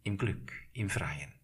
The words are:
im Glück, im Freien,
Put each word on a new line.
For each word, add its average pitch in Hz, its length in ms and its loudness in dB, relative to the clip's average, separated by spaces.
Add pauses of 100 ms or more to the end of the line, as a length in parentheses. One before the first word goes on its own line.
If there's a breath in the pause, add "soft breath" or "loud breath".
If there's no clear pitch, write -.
im 101 140 2
Glück, - 340 2 (220)
im 104 160 0
Freien, 73 420 0 (120)